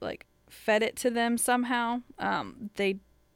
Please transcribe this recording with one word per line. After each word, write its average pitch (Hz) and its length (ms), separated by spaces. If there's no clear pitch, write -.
like, - 240
fed 214 340
it - 140
to 247 140
them 233 280
somehow. 240 600
Um, 196 580
they 196 240